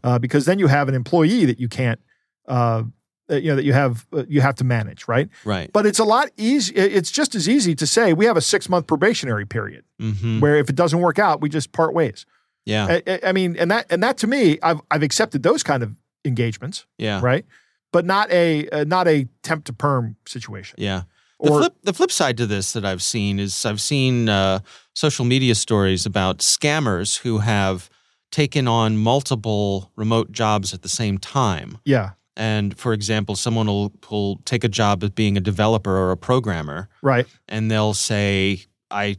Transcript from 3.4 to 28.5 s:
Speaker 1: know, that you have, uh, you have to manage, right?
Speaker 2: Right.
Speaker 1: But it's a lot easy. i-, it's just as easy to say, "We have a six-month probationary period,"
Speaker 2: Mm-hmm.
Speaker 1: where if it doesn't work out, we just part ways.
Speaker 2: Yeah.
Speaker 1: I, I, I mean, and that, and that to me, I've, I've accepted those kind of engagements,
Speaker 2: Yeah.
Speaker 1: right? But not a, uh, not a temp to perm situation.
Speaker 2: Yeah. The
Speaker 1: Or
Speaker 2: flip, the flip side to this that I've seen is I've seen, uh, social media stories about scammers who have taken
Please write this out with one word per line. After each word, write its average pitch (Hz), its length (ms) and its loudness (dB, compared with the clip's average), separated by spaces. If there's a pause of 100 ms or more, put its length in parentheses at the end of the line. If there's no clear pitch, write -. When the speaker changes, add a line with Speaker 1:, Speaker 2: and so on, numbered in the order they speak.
Speaker 1:
know, 143 60 2
that 131 100 0
you 139 80 2
have, 131 400 0
uh, 165 140 -2
you 143 140 2
have 135 140 2
to - 80 -4
manage, 113 440 -4
right? 123 220 0 (160)
Speaker 2:
Right. 98 280 -4
Speaker 1:
But 208 140 4
it's 202 120 0
a 226 40 4
lot 233 340 2
easy. 220 400 0
i-, 190 60 4
it's 196 280 2
just - 220 -2
as 170 160 -2
easy 220 260 4
to 147 120 -2
say, 220 260 4
"We 190 120 4
have 226 120 4
a 151 40 2
six-month 180 460 0
probationary 139 580 0
period," 104 380 -8 (180)
Speaker 2:
Mm-hmm. 110 400 -2
Speaker 1:
where 147 160 6
if 143 120 2
it 135 60 -2
doesn't 170 240 2
work 175 180 2
out, 180 240 4
we 151 80 -2
just 147 220 -4
part 160 240 0
ways. 139 300 -2 (400)
Speaker 2:
Yeah. 107 200 0
Speaker 1:
I, 165 260 2
I, 185 160 -2
I 185 40 2
mean, 185 260 0
and 170 140 2
that, 226 180 -2
and 180 140 0
that 254 160 0
to 214 80 -2
me, 226 340 4
I've, 165 180 0 (120)
I've 147 100 0
accepted 147 400 0
those 233 220 2
kind 135 180 0
of 107 140 -6 (300)
engagements, 123 600 -4 (140)
Speaker 2:
Yeah. 104 240 -4
Speaker 1:
right? 123 200 2 (480)
But 175 140 2
not 196 260 0
a, 170 380 2
uh, 151 140 -2
not 180 240 0
a 147 200 2 (140)
temp 160 240 -4
to - 80 -10
perm 120 420 -2 (120)
situation. 104 500 -16
Speaker 2:
Yeah. 98 260 -4 (360)
The 147 120 4
Speaker 1:
Or 147 100 6
Speaker 2:
flip, 349 200 2
the 196 120 -2
flip 370 180 0
side 127 260 0
to 117 80 0
this 101 280 -4
that 104 120 -4
I've 92 160 -4
seen 101 380 -2
is 98 260 -4
I've 107 160 -4
seen, 127 480 0
uh, 95 300 2 (340)
social 143 320 0
media 127 300 2
stories 98 500 0
about 95 340 -2
scammers 123 800 0
who 113 180 -2
have 101 500 0 (400)
taken 143 380 0